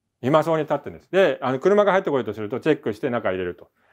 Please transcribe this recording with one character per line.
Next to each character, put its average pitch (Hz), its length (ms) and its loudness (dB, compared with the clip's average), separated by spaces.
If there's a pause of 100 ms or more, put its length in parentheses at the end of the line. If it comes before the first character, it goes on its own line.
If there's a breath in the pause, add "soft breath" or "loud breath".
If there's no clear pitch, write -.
(220)
暇 151 200 4
そ 160 120 0
う - 20 0
に 156 60 -2
立 147 120 -2
っ 139 40 -4
て - 80 -10
る - 60 -12
ん - 20 -16
で - 100 -20
す。 - 60 -20
で、 175 320 2
あ 127 100 -2
の、 131 60 -2
車 202 260 4
が 196 80 2
入 190 80 2
っ 185 40 -14
て - 40 -2
こ 147 80 -2
よ 123 60 0
う - 20 -4
と 110 80 -6
す 107 80 -10
る 107 80 -6
と 120 120 -6
チ 160 100 0
ェ - 40 4
ッ 151 80 -8
ク 110 120 -2
し - 40 -14
て 139 120 -4
中 113 200 -2
入 92 60 -4
れ 92 80 -4
る 87 120 -6
と。 - 120 -20 (240)